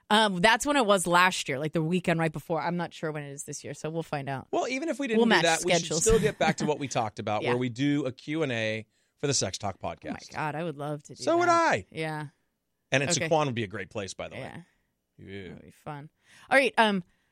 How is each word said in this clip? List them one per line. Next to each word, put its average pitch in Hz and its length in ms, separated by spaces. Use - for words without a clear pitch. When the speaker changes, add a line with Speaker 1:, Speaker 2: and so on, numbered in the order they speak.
Speaker 1:
Um, 208 300
that's 226 260
when 294 100
it 254 80
was 196 220
last 180 420
year, 135 80
like 151 160
the 170 80
weekend 170 380
right 165 120
before. 156 300
I'm 170 160
not 170 160
sure 156 180
when 151 120
it 143 80
is 143 140
this - 180
year, 123 100
so 156 160
we'll 160 140
find 139 260
out. 135 220
Speaker 2:
Well, - 160
even 262 220
if 254 100
we 277 80
didn't 220 120
Speaker 1:
We'll 233 60
Speaker 2:
do 226 40
Speaker 1:
match 185 140
Speaker 2:
that, 165 220
we 180 60
should 170 140
Speaker 1:
schedules. 165 180
Speaker 2:
still 220 160
get 208 180
back 160 200
to - 80
Speaker 1:
<laughs> - 20
Speaker 2:
what 151 100
we 139 100
talked 117 300
about, 107 240
Speaker 1:
Yeah. 120 80
Speaker 2:
where 123 80
we 127 120
do 143 360
a 131 60
Q 151 320
and 135 80
A 110 340
for - 40
the 143 80
Sex 101 240
Talk 98 240
Speaker 1:
Oh 95 60
my 85 80
Speaker 2:
podcast. - 400
Speaker 1:
God, 147 180
I 151 100
would 160 140
love 147 260
to 143 120
do - 80
Speaker 2:
So 330 140
would 349 100
Speaker 1:
that. 330 240
Speaker 2:
I. 113 180
Speaker 1:
Yeah. 156 380
Speaker 2:
And 135 120
Speaker 1:
Okay. 170 240
Speaker 2:
Saquon 156 200
would 127 80
be 113 80
a 104 40
great 95 220
place, 98 240
by 85 140
the 82 80
Speaker 1:
Yeah. 117 60
Speaker 2:
way. 131 220
Yeah. 98 240
Speaker 1:
That'd - 100
be - 80
fun. 147 260
All 262 60
right. 269 200
Um, 208 260